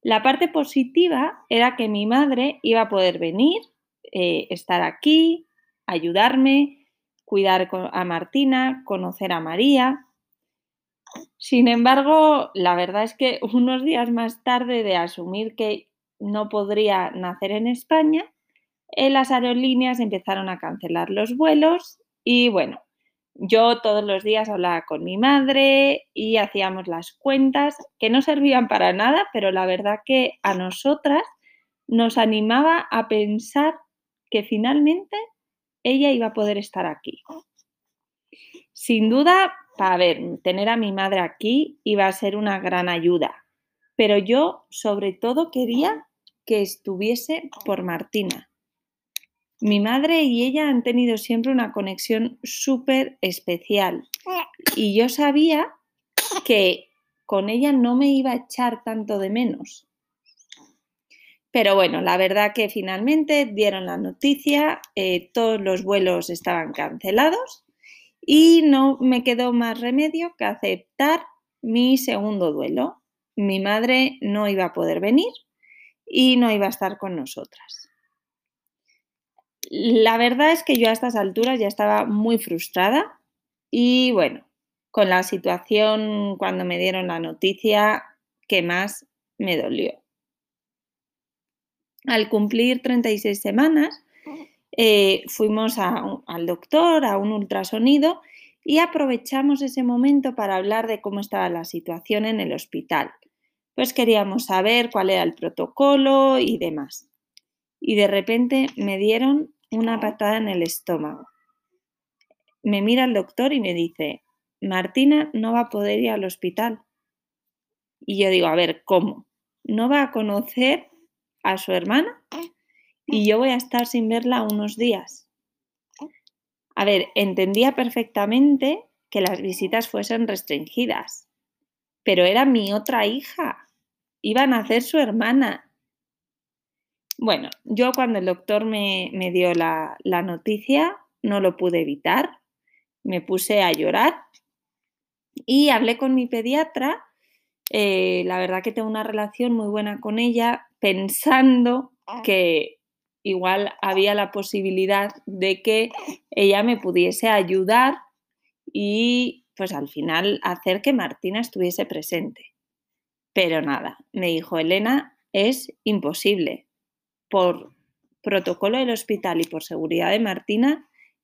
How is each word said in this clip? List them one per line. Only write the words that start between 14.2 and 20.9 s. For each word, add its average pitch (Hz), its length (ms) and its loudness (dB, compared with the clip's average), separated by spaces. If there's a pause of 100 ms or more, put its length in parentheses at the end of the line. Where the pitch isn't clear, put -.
tarde 247 400 0
de 190 140 0
asumir 185 580 -6
que 214 340 -4 (300)
no 208 300 -6
podría 202 640 0
nacer 185 400 -6
en 214 140 -2
España, 311 640 0 (600)
eh, - 180 2
las 269 220 2
aerolíneas 247 680 0
empezaron 196 500 -4
a 185 100 -8
cancelar 170 500 -6